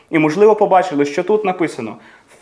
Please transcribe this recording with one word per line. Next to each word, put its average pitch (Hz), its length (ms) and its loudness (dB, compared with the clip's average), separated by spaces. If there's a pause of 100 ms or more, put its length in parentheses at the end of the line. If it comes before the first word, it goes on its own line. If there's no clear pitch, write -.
І, 160 100 0
можливо, 190 360 4
побачили, 180 500 0
що 175 180 -4
тут 214 220 -2
написано: 151 500 -6 (460)